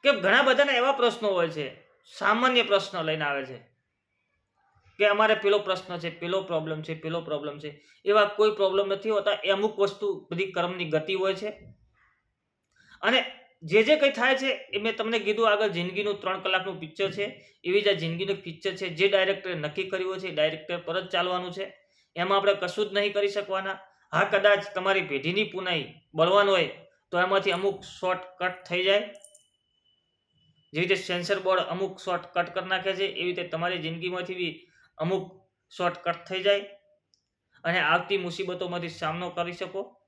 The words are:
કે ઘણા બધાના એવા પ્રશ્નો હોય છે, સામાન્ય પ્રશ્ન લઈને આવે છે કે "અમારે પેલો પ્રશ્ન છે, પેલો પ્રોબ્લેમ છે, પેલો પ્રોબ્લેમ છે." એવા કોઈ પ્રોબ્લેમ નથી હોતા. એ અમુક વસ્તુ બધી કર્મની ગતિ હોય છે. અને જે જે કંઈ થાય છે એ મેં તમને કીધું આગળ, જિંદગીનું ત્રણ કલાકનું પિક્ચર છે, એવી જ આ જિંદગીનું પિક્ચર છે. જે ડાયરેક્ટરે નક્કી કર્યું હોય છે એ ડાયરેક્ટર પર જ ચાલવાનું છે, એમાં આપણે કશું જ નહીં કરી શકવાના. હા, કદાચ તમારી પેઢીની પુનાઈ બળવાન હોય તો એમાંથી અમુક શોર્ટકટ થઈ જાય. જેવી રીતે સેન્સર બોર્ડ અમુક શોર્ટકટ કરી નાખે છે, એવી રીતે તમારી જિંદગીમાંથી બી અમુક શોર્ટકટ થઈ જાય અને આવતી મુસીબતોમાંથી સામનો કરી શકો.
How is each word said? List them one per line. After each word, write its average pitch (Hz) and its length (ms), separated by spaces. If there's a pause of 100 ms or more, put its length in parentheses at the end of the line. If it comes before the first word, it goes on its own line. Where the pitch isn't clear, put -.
કે 269 180
ઘણા 202 200
બધાના 262 320
એવા 254 180
પ્રશ્નો 233 360
હોય 175 220
છે, 151 440 (240)
સામાન્ય 233 460
પ્રશ્ન 196 400
લઈને 156 220
આવે 139 200
છે 127 120 (1400)
કે 202 80
"અમારે 208 300
પેલો 202 240
પ્રશ્ન 185 380
છે, 165 220
પેલો 180 220
પ્રોબ્લેમ 160 400
છે, 160 140
પેલો 160 260
પ્રોબ્લેમ 147 380
છે." 147 240 (220)
એવા 208 200
કોઈ 208 300
પ્રોબ્લેમ 196 320
નથી 196 220
હોતા. 208 220
એ - 180
અમુક 202 300
વસ્તુ 196 520
બધી 185 200
કર્મની 175 380
ગતિ 156 240
હોય 190 200
છે. 214 160 (1500)
અને 233 400 (220)
જે 185 200
જે 294 120
કંઈ 285 160
થાય 254 240
છે 269 120
એ - 300
મેં 214 180
તમને 226 240
કીધું 214 320
આગળ, 214 160
જિંદગીનું 185 540
ત્રણ 185 200
કલાકનું 185 380
પિક્ચર 165 320
છે, - 520
એવી 185 180
જ 208 60
આ 202 40
જિંદગીનું 175 440
પિક્ચર 175 400
છે. 185 140
જે 165 180
ડાયરેક્ટરે 190 480
નક્કી 160 340
કર્યું 185 200
હોય 190 100
છે 190 80
એ 165 80
ડાયરેક્ટર 156 460
પર 175 200
જ 185 80
ચાલવાનું 180 420
છે, 190 360 (280)
એમાં 185 220
આપણે 196 160
કશું 185 360
જ 185 40
નહીં 202 200
કરી 202 140
શકવાના. 190 520 (320)
હા, 165 120
કદાચ 202 520
તમારી 190 260
પેઢીની 160 420
પુનાઈ 175 580 (120)
બળવાન 185 340
હોય 180 200 (440)
તો 180 80
એમાંથી 190 320
અમુક 190 320
શોર્ટકટ 180 800
થઈ 180 200
જાય. 196 160 (1700)
જેવી 170 140
રીતે 190 80
સેન્સર 185 440
બોર્ડ 185 220
અમુક 185 380
શોર્ટકટ 175 500
કરી 180 160
નાખે 185 300
છે, 196 100
એવી 170 180
રીતે 175 240
તમારી 175 300
જિંદગીમાંથી 175 580
બી 170 320 (300)
અમુક 185 520 (200)
શોર્ટકટ 170 560
થઈ 185 180
જાય 202 160 (1040)
અને 175 160
આવતી 175 380
મુસીબતોમાંથી 175 720
સામનો 170 400
કરી 175 240
શકો. 190 540